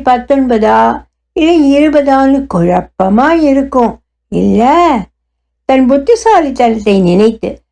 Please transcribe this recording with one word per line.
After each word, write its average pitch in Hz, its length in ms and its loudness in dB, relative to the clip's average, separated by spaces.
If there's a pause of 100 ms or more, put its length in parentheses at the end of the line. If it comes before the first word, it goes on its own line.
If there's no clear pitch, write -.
பத்தொன்பதா 240 1000 0 (280)
இல்ல 302 480 2
இருபதான்னு 277 720 0
குழப்பமா 185 760 0
இருக்கும் 277 680 -2 (280)
இல்ல?" 196 340 0 (1000)
தன் 262 260 0
புத்திசாலித்தனத்தை 269 1120 0
நினைத்து 208 680 -2